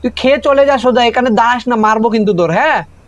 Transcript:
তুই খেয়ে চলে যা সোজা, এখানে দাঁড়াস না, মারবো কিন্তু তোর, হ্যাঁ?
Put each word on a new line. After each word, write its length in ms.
তুই 140
খেয়ে 220
চলে 280
যা 120
সোজা, 280
এখানে 240
দাঁড়াস 380
না, 80
মারবো 340
কিন্তু 240
তোর, 180
হ্যাঁ? 320